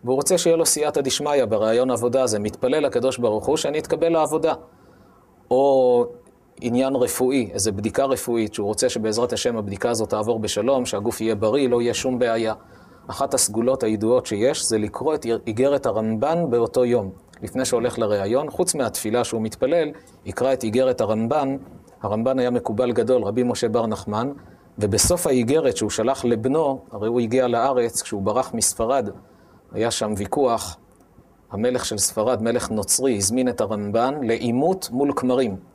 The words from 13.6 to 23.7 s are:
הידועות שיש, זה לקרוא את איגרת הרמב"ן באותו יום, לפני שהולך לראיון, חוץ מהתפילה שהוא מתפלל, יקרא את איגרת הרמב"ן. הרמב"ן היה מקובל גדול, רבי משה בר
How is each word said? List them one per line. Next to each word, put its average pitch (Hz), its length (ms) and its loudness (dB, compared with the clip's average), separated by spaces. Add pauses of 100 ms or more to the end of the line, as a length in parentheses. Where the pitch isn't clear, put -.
הידועות 110 420 2
שיש, 117 400 0
זה 113 120 0
לקרוא 107 360 -2
את 147 120 -4 (220)
איגרת 135 380 2
הרמב"ן 113 640 0
באותו 120 360 2
יום, 113 260 0 (300)
לפני 127 240 -4
שהולך 117 340 0
לראיון, 107 500 0
חוץ 175 260 -2
מהתפילה 117 480 -2
שהוא 120 180 -4
מתפלל, 147 500 0 (340)
יקרא 123 280 0
את 127 100 -4
איגרת 123 380 2
הרמב"ן. 117 560 0 (440)
הרמב"ן 113 380 0
היה 123 100 2
מקובל 123 420 0
גדול, 117 320 2
רבי 107 200 0
משה 120 260 0
בר 113 180 0